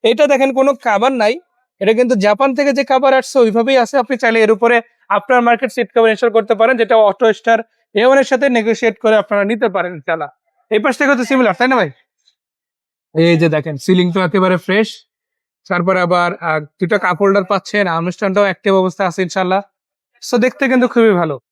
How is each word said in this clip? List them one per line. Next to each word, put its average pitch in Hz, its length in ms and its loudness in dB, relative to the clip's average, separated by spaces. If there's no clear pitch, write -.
এটা 247 240 2
দেখেন, 269 280 0
কোনো 269 200 2
কভার 233 380 0
নাই, 240 280 -2
এটা 196 120 0
কিন্তু 240 220 2
জাপান 208 400 0
থেকে 277 180 0
যে 269 120 -2
কভার 269 300 2
আসছে 262 240 -2
ওইভাবেই 233 400 2
আছে। 240 200 0
আপনি 247 180 -2
চাইলে 226 240 0
এর 220 100 4
উপরে 233 300 2
আফটার 240 340 0
মার্কেট 233 300 0
সিট 233 220 -4
কভার 226 160 4
ইনস্টল 220 200 -2
করতে 220 240 0
পারেন, 226 220 2
যেটা 226 200 0
অটো 214 360 2
স্টার 226 260 0
এ 208 120 2
ওয়ান 269 120 4
এর 269 60 2
সাথে 269 240 -2
নেগোশিয়েট 226 500 -2
করে 220 180 2
আপনারা 202 280 0
নিতে 220 240 -2
পারেন 180 260 -4
ইনশাল্লাহ। 160 340 -6
এই 220 80 0
পাশ 247 200 -2
থেকে 277 180 2
তো 240 80 -4
সিমিলার, 240 300 0
তাই 247 140 -2
না 262 80 2
ভাই? 180 140 0
এই 170 180 4
যে 160 120 2
দেখেন, 151 280 -4
সিলিং 180 360 0
তো 190 80 -2
একেবারে 185 360 0
ফ্রেশ। 196 320 -2
তারপরে 180 320 -2
আবার, 175 320 0
আহ, 156 280 -6
দুটো 196 180 -2
কাপ 180 220 -2
হোল্ডার 196 240 0
পাচ্ছেন, 202 420 -4
আর্মস্ট্যান্ডটাও 180 580 -2
অ্যাক্টিভ 196 300 -2
অবস্থা 185 320 -2
আছে 175 160 -4
ইনশাল্লাহ। 185 400 -2
So, 247 80 0
দেখতে 254 300 -2
কিন্তু 247 200 2
খুবই 226 220 2
ভালো। 165 300 -2